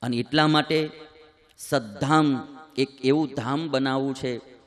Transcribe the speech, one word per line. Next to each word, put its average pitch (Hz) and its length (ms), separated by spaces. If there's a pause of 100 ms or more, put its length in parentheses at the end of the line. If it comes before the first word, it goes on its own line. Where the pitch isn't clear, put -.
અને 120 140
એટલા 151 300
માટે 156 440 (680)
સદ્ધામ 135 1000 (200)
એક 135 100 (160)
એવું 143 240
ધામ 139 400
બનાવવું 135 460
છે. 127 420 (100)